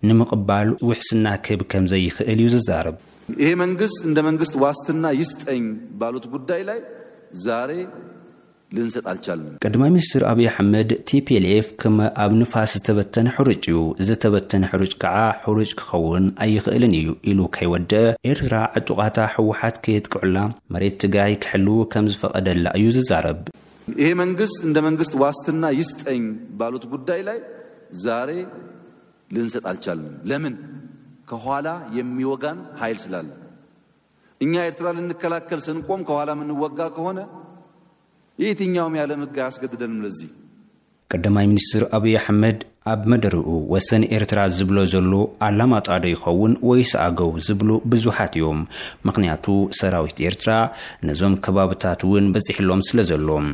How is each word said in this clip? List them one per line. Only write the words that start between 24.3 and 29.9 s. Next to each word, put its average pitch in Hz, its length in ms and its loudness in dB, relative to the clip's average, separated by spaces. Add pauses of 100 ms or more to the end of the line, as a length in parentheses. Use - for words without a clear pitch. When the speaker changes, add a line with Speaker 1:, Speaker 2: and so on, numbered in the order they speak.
Speaker 2:
እንደ 156 180 2
መንግስት 156 340 0
ዋስትና 147 560 0
ይስጠኝ 135 520 -4 (280)
ባሉት 117 340 -6
ጉዳይ 139 380 -6
ላይ 220 160 -8 (580)
ዛሬ 117 320 -4 (1000)
ልንሰጥ 113 340 -4
አልቻልንም። 85 580 -8